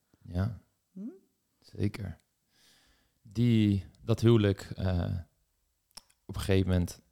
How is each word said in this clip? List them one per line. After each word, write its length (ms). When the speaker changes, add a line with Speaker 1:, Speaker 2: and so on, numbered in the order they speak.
Speaker 1:
Ja, 400
Speaker 2:
Hm? 80
Speaker 1:
zeker. 580
Die, 640
dat 180
huwelijk, 420
eh, 400
op 100
een 60
gegeven 280
moment, 320